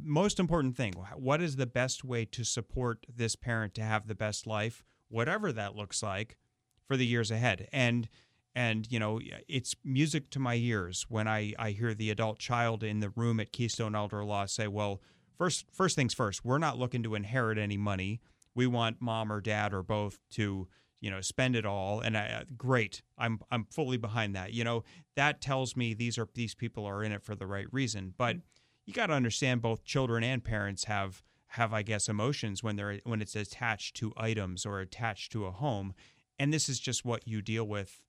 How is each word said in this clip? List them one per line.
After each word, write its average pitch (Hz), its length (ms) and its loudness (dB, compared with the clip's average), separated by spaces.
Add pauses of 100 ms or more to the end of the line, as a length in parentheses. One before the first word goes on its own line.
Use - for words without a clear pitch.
most 156 340 4
important 156 380 4
thing? 107 180 0
Wh-, 90 240 -10
what 139 240 2
is 156 140 0
the 135 100 2
best 123 380 0
way 120 220 0
to - 180 -6
support 120 640 -2
this 120 300 -2
parent 110 380 -2
to 110 60 -4
have 107 240 2
the 107 100 -6
best 107 300 -2
life, 110 380 -2 (240)
whatever 175 460 0
that 101 200 -4
looks 104 300 -6
like, 104 320 -2 (500)
for 135 120 2
the 127 80 4
years 117 260 2
ahead? 110 400 2
And, 120 380 4 (440)
and, 113 380 0
you 120 80 0
know, 107 220 0 (260)
it's - 340 -2
music 147 500 2
to 139 80 -4
my 123 160 2
ears 107 520 0
when 110 180 0
I, 107 320 0
I 113 140 -2
hear 113 220 0
the 107 180 0
adult 107 260 0
child 117 460 0
in 107 160 0
the 104 120 0
room 117 280 2
at 104 140 -4
Keystone 110 420 0
Elder 104 300 -2
Law 101 200 0
say, 107 220 -2
"Well, 101 340 -2 (360)
first, - 340 2
first - 240 2
things 127 180 4
first, 104 300 0
we're 127 140 2
not 147 200 0
looking 123 260 -2
to 107 120 -2
inherit 110 420 0
any 101 200 0
money. 101 420 0 (340)
We 123 140 4
want 117 340 0
mom 113 300 0
or 104 80 0
dad 104 340 0
or 95 100 -2
both 104 360 0 (120)
to, 98 360 0 (320)
you 104 100 -6
know, 95 120 -6
spend 127 340 2
it 110 100 2
all." 101 360 0
And 110 140 2
I, 107 120 0
uh, 113 160 -4 (120)
great, 123 460 2 (160)
I'm, 117 220 0 (100)
I'm 113 220 0
fully 127 260 0
behind 110 380 -2
that. 95 180 -6
You 117 100 -2
know, 117 200 0 (320)
that 143 260 2
tells 131 340 0
me 117 200 0
these 117 240 0
are, 110 160 -2
these 117 180 -2
people 110 320 -6
are 101 180 -4
in 107 80 -2
it 101 120 -6
for 107 100 -8
the 98 140 -6
right 98 240 -4
reason. 107 440 -2
But 120 220 0 (480)
you - 80 -12
gotta 208 200 2
understand 123 500 2
both 113 200 0
children 117 400 2
and 123 200 0
parents 101 400 -2
have, 98 400 -4 (240)
have, 113 260 0
I 107 80 2
guess, 104 260 0
emotions 110 540 0
when 107 140 0
they're, 101 280 -4
when 113 160 0
it's 107 160 -4
attached 107 600 -4
to 110 200 -2
items 104 480 -2
or 101 160 -4
attached 104 520 -6
to 104 140 -2
a 92 60 -4
home. 98 440 -2 (440)
And 143 120 4
this 151 160 2
is 131 120 -2
just 123 260 -4
what 117 220 -2
you 107 160 -2
deal 110 200 0
with 104 460 -6